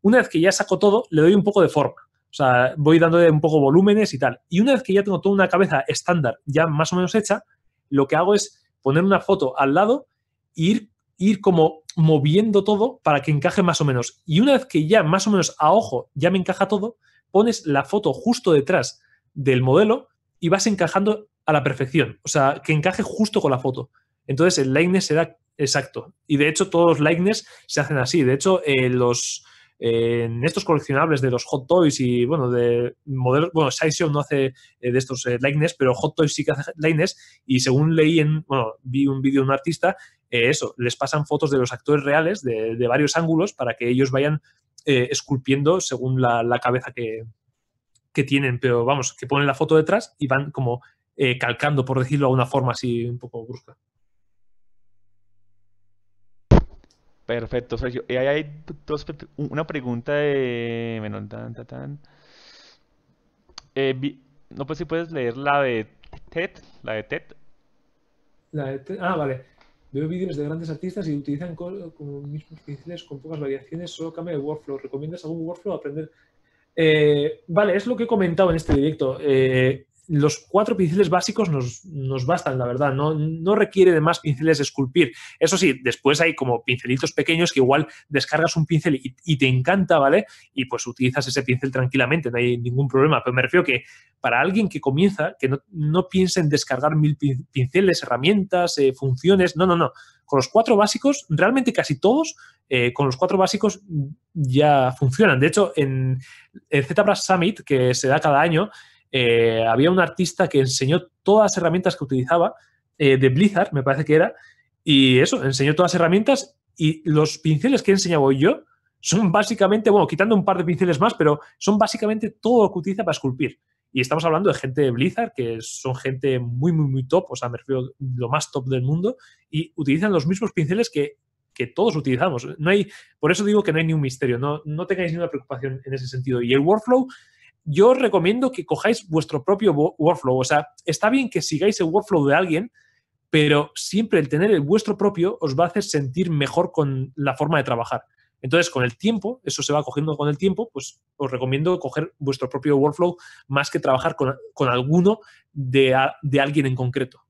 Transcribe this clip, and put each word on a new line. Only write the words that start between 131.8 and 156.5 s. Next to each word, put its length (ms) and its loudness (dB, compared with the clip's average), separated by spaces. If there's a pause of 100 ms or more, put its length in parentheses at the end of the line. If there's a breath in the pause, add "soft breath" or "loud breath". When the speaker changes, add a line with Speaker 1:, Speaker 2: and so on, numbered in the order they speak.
Speaker 1:
utilizamos. 520 -2 (120)
No 100 0
hay, 180 2 (320 loud breath)
por 120 2
eso 120 0
digo 200 2
que 100 0
no 60 0
hay 60 0
ni 80 0
un 80 0
misterio, 360 -2
no, 280 -4
no 200 -6
tengáis 260 -4
ninguna 200 -6
preocupación 520 -10
en 120 -10
ese 100 -10
sentido. 380 -4
Y 100 2
el 60 6
workflow, 480 2 (580 loud breath)
yo 240 4
os 100 4
recomiendo 520 2
que 140 -10
cojáis 440 -2
vuestro 340 -2
propio 300 2
wo-, 240 0
workflow. 420 0
O 40 0
sea, 260 0 (160)
está 240 0
bien 200 0
que 120 -4
sigáis 380 -2
el 80 0
workflow 380 0
de 100 4
alguien, 360 -2 (580)
pero 460 2
siempre 440 0
el 100 -2
tener 220 0
el 100 4
vuestro 360 0
propio 440 0
os 180 -2
va 60 4
a 20 -6
hacer 160 -4
sentir 480 -4
mejor 400 0
con 440 -2
la 200 -2
forma 220 0
de 60 2
trabajar. 400 -4 (380)
Entonces, 300 0
con 140 0
el 120 -6
tiempo, 460 -4
eso 180 -6
se 120 -2
va 100 0
cogiendo 320 -4
con 140 -2
el 80 -2
tiempo, 340 -2
pues 300 -14 (160)
os 120 -6
recomiendo 480 -2
coger 400 -8
vuestro 320 -6
propio 280 -2
workflow 400 0 (320 loud breath)
más 200 0
que 100 -4
trabajar 360 0
con, 180 -2 (200)
con 160 0
alguno 500 2 (320 soft breath)
de 420 2
a-, 280 2
de 180 0
alguien 260 0